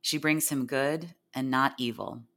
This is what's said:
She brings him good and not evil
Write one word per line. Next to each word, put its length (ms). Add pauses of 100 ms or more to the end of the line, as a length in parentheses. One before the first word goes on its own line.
She 180
brings 300
him 180
good 480 (180)
and 160
not 300
evil 420 (160)